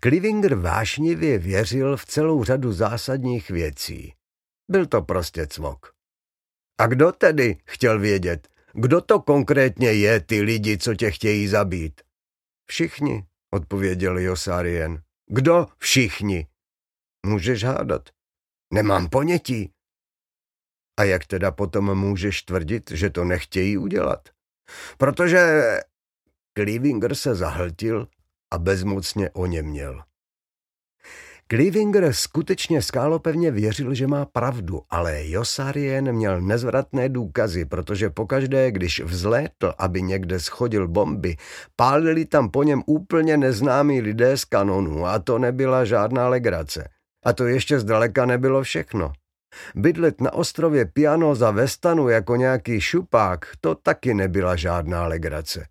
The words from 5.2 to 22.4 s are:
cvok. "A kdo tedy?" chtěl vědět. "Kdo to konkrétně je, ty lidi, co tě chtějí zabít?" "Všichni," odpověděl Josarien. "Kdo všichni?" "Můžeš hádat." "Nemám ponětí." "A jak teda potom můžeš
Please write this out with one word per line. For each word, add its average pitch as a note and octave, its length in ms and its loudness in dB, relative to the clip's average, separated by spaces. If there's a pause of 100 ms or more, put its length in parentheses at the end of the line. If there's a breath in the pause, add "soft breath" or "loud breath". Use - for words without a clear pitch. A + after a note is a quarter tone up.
cvok. - 440 -12 (880)
"A A2+ 100 4
kdo C3 240 4
tedy?" C#3+ 540 2
chtěl A2 340 0
vědět. F#2+ 480 0 (260 soft breath)
"Kdo B2+ 280 2
to G#3 180 2
konkrétně C3+ 720 2
je, G#2+ 280 4
ty G#2+ 220 -2
lidi, G#2+ 360 0
co A2 180 -2
tě G#2+ 160 0
chtějí G#2+ 360 0
zabít?" F#2 540 -2 (640)
"Všichni," C#3 600 -4 (280)
odpověděl F#2 680 -2
Josarien. F2 840 -4 (280)
"Kdo D3+ 380 2 (100)
všichni?" G2+ 680 0 (800)
"Můžeš G#2 380 0
hádat." A#2+ 460 -4 (640)
"Nemám G2 360 2
ponětí." C3 640 -2 (1300)
"A G#2+ 40 4
jak F#2 220 0
teda F#2+ 260 -2
potom G2 480 -2
můžeš G2 420 -2